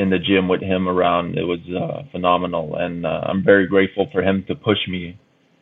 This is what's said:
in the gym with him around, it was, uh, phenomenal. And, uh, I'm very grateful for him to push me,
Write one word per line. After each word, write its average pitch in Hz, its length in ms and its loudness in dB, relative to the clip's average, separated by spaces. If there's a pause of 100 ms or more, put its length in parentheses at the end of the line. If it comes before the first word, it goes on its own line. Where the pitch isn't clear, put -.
in 95 80 0
the 92 80 2
gym 92 300 2
with 90 140 0
him 92 260 -2
around, 87 480 0
it 87 80 -2
was, 87 160 -4 (100)
uh, 85 400 -6
phenomenal. 87 640 -2
And, 85 300 -4
uh, 82 220 -2
I'm 95 160 -2
very 98 220 6
grateful 95 460 2
for 95 100 0
him 95 260 0
to 92 60 -4
push 101 340 0
me, 90 300 -10 (440)